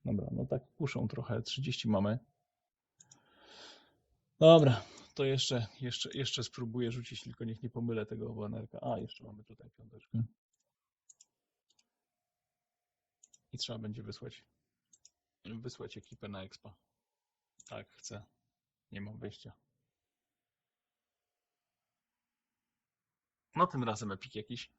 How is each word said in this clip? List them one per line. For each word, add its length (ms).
Dobra, 280
no 140
tak 160
kuszą 320
trochę, 340
trzydzieści 460
mamy. 300
Dobra, 440
to 80
jeszcze, 420
jeszcze, 340
jeszcze 300
spróbuję 480
rzucić, 300
tylko 220
niech 180
nie 80
pomylę 360
tego 260
banerka. 500
A, 160
jeszcze 260
mamy 200
tutaj 260
piąteczkę. 520
I 60
trzeba 200
będzie 240
wysłać, 420
wysłać 520
ekipę 320
na 140
expa. 320
Tak, 220
chcę. 320
Nie 80
mam 180
wyjścia. 340
No 120
tym 180
razem 280
epik 220
jakiś. 440